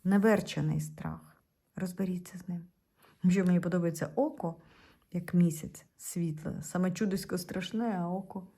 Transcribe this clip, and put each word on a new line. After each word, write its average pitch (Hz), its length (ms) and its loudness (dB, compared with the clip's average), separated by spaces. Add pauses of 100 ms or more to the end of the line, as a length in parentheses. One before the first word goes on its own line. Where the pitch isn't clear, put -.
Наверчений 185 800 4
страх. - 560 -10 (380)
Розберіться 180 600 -4
з - 120 -10
ним. 175 160 -6 (640)
Що 185 160 6
мені 180 140 6
подобається 170 560 0
око, 254 400 0 (560)
як 175 220 -4
місяць, 175 520 2 (120)
світле. 160 640 -6
Саме 180 300 -2
чудосько 190 460 -2
страшне, 190 600 -4
а 170 80 -2
око 185 400 -6 (100)